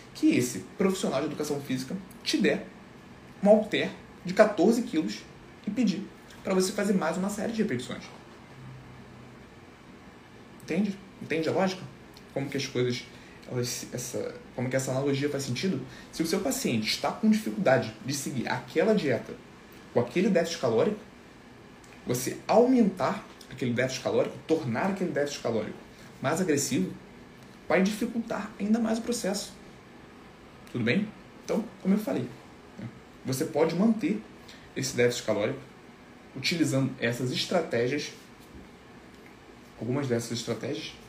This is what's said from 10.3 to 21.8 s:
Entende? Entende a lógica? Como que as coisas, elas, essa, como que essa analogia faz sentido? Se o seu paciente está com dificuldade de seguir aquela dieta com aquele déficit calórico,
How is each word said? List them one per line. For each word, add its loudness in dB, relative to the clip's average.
Entende? -2
Entende -2
a 0
lógica? 0
Como -4
que -4
as -4
coisas, -2
elas, -4
essa, -6
como -4
que -2
essa -2
analogia 0
faz -4
sentido? -2
Se -4
o 2
seu 0
paciente 0
está -2
com 2
dificuldade 2
de -4
seguir -4
aquela 2
dieta 0
com 4
aquele 2
déficit 2
calórico, 2